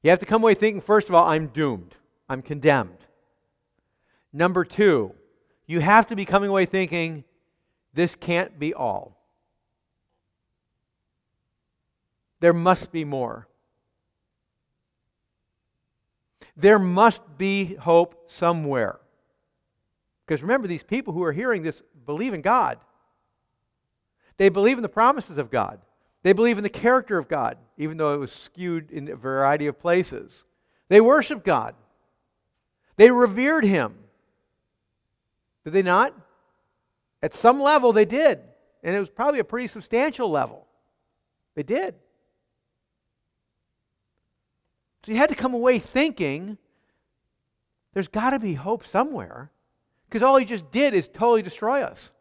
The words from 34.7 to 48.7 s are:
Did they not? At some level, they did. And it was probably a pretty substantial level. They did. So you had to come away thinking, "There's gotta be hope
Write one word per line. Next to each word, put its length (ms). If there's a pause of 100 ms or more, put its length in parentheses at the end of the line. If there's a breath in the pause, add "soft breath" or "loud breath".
Did 80
they 100
not? 320 (1080)
At 120
some 260
level, 320
they 120
did. 360 (440)
And 100
it 60
was 100
probably 300
a 40
pretty 220
substantial 640
level. 380 (880)
They 80
did. 320 (3000)
So 60
you 80
had 120
to 40
come 200
away 260
thinking, 760 (1400)
"There's 120
gotta 320
be 160
hope 320